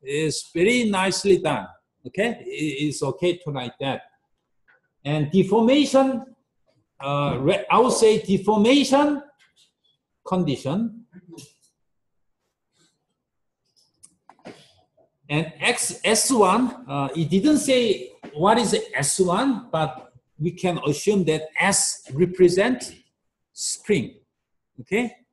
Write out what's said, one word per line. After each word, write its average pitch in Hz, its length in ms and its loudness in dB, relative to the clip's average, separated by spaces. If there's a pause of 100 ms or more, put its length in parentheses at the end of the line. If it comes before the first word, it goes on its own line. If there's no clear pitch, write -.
It's 143 540 -6
very 226 340 2
nicely 190 480 2
done. 135 300 -2 (400)
Okay, 220 400 -4
it 151 420 -4
is 135 140 -6
okay 170 340 -2
to 160 140 -12
write 127 300 -8
that. 135 200 -4 (1040)
And 147 260 -2
deformation, 240 960 4 (720)
uh, 143 420 -2
re-, - 300 0
I 180 80 4
would 240 140 4
say 220 300 4
deformation 254 1000 2 (1040)
condition. 180 760 -4 (4000)
And 156 320 -4
X, - 440 -4
S 214 260 0
one, 220 580 2
uh, 139 280 -4
it 160 120 -2
didn't 202 300 4
say 247 540 0 (200)
what 196 260 4
is 208 180 0 (180)
S 139 240 -2
one, 196 540 0
but 156 400 -6 (260)
we 170 140 -4
can 175 340 -4
assume 190 380 0
that 156 240 -2 (100)
S - 560 -2
represent 180 800 2 (580)
spring, - 640 -4 (680)
okay? 220 360 -4 (160)